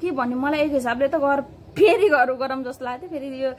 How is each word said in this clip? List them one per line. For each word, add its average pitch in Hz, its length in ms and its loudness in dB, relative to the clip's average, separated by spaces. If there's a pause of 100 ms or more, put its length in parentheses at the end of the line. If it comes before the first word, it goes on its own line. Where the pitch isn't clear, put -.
के 349 100 -4
भन्ने, 247 240 -2
मलाई 294 260 -2
एक 294 120 0
हिसाबले 254 360 0
त 311 80 0
घर 277 240 2 (360)
फेरि 392 320 6
घर 254 240 4
गरौँ 262 300 -4
जस्तो 262 220 -10
लाग्थ्यो। 254 260 -10
फेरि 269 340 -8
यो 262 140 -2